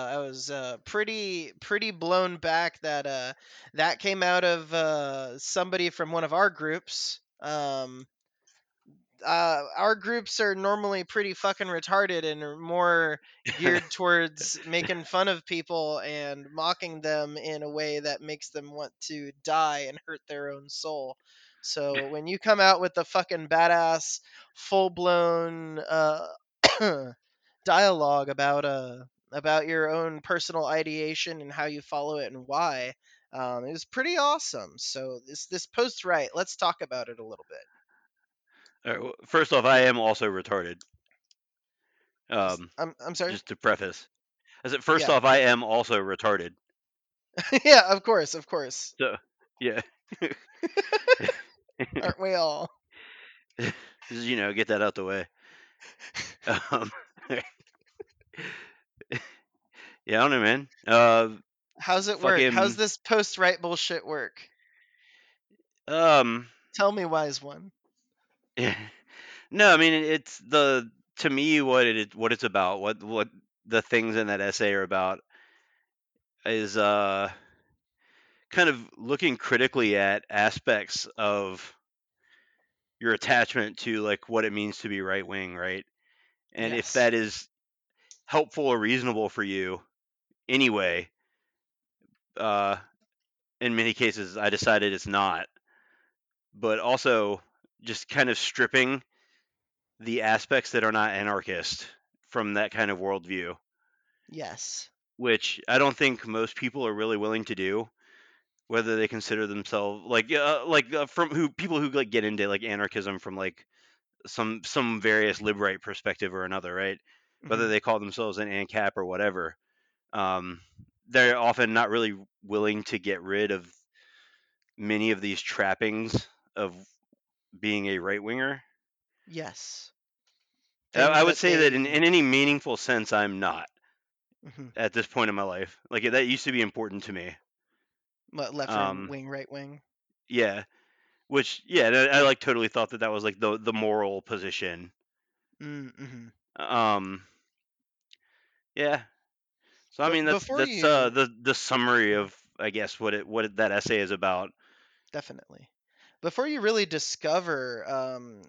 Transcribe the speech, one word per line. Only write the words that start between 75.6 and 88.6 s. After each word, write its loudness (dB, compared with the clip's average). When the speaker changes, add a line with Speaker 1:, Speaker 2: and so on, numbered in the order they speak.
Speaker 2:
is, -2
uh, 2
kind 4
of 0
looking -2
critically 2
at 0
aspects -2
of -2
your 2
attachment 0
to, -2
like, -2
what 0
it 0
means -4
to -8
be -4
right -2
wing, -8
right? -8
And -4
if -2
Speaker 1:
Yes. -6
Speaker 2:
that 4
is -2
helpful 0